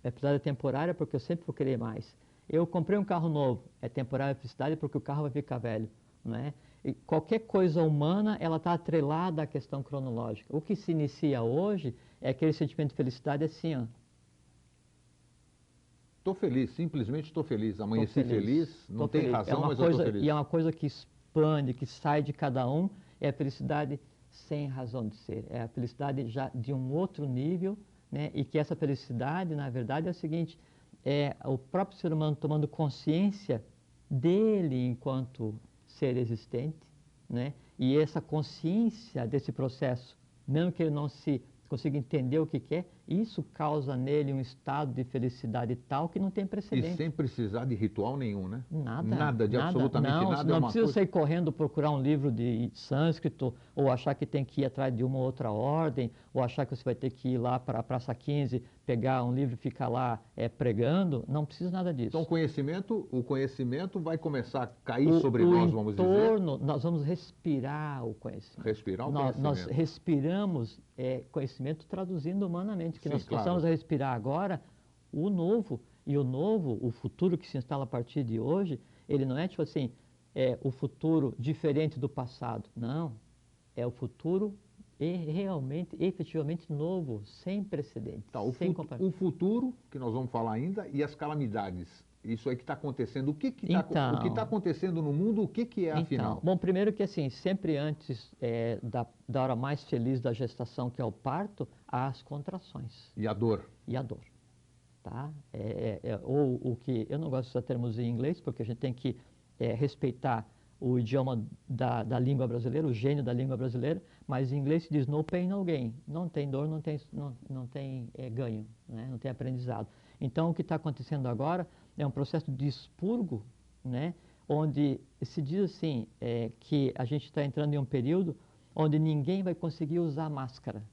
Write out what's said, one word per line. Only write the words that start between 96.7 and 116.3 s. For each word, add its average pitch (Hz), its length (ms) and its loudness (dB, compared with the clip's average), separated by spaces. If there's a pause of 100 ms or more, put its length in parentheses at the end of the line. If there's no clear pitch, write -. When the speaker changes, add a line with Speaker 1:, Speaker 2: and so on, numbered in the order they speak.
Speaker 1:
que 214 80 0
assim, 165 260 0
sempre 160 480 0
antes, 143 640 -4
é, 117 420 0
da, 117 240 -2 (220)
da 127 140 0
hora 131 120 2
mais 135 300 -2
feliz 131 360 0
da 123 120 0
gestação, 123 560 -4
que 123 120 -8
é 127 40 -2
o 107 80 -2
parto, 165 560 -4 (180)
há 127 200 -2
as 135 160 -6
contrações. 147 920 -12
Speaker 2:
E 107 120 -2
a 107 60 0
dor. 107 340 0 (180)
Speaker 1:
E 117 120 -4
a 131 40 -4
dor, 110 180 -8 (800)
tá? 139 280 -10 (220)
É, 107 500 -4
é, 120 80 -6
é, 104 120 -4
ou 135 400 2
o 120 140 -2
que, 120 320 -2
eu 143 100 -4
não 160 120 -4
gosto 127 140 -2
de - 60 -14
usar 123 120 -2
termos 120 360 -2
em 120 100 0
inglês, 131 320 -2
porque 127 220 -6
a - 20 -2
gente 113 140 -6
tem 131 140 -2
que, 123 240 -4 (420)
é, 120 140 0
respeitar 123 760 -2 (300)
o 123 200 2
idioma 123 440 2 (240)
da, 120 360 0
da 113 160 0
língua 131 280 4
brasileira, 123 400 0
o 131 60 2
gênio 135 320 2
da 120 80 0
língua 127 240 0
brasileira, 127 460 -2 (240)
mas 131 260 0
em 147 60 0
inglês 147 260 2
se - 80 -6
diz 143 140 4
"no 147 180 0
pain, 180 240 0
no 196 160 0
gain". 131 300 0 (120)
Não 165 220 -4
tem 143 220 -2